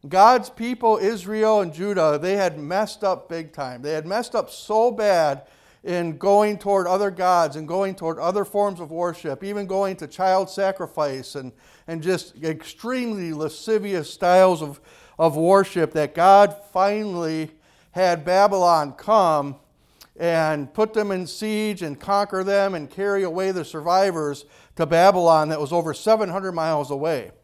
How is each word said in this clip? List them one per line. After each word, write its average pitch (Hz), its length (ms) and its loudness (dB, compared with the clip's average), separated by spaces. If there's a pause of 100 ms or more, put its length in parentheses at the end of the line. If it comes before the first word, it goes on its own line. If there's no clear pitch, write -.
God's 214 400 6
people, 226 500 -2
Israel 214 600 0
and 170 140 -4
Judah, 165 460 0
they 190 160 -2
had 175 220 -2
messed 185 460 -4
up 185 240 -2
big 165 240 -12
time. 127 300 -12
They 147 100 -6
had 156 140 -6
messed 226 280 -6
up 226 160 -2
so 220 400 0
bad 175 560 0 (360)
in 170 360 -4
going 202 400 2
toward 196 280 0
other 190 240 0
gods 175 460 2
and 156 100 -10
going 190 280 -4
toward 165 240 -6
other 185 260 -2
forms 202 360 -2
of 156 100 -12
worship, 165 520 -6
even 202 240 -6
going 190 300 -2
to 160 100 -14
child 190 440 0
sacrifice 156 840 -4
and, 131 180 -12 (340)
and 165 160 -10
just 175 400 -4
extremely 196 920 -6
lascivious 180 800 -4
styles 180 480 4
of, 147 200 -10 (380)
of 160 180 2
worship, 180 560 2
that 151 220 -2
God 196 400 8 (180)
finally 180 800 -2 (420)
had 175 320 0
Babylon 180 680 4
come 156 640 2 (640)
and 156 560 0
put 220 180 0
them 214 180 -2
in 185 160 -4
siege 214 540 -4
and 147 180 -8
conquer 196 460 -2
them 196 300 0
and 151 160 -10
carry 196 320 -2
away 185 280 -2
the 180 140 -4
survivors 165 800 0 (320)
to 165 80 0
Babylon 165 640 6
that 151 120 -4
was 143 120 -6
over 160 220 -2
seven 214 340 0
hundred 185 240 -6
miles 160 380 -2
away. 139 400 -4 (140)